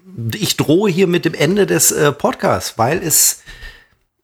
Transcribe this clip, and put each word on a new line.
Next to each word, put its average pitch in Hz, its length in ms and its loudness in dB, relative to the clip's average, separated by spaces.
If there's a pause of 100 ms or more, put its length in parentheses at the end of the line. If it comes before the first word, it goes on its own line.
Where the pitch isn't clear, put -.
(340)
ich 214 220 -4
drohe 202 340 2
hier 180 180 2
mit 175 180 0
dem 165 80 -4
Ende 180 320 0
des, 165 260 0
äh, 147 220 2
Podcasts, 170 640 -2
weil 135 260 0
es, - 380 0 (840)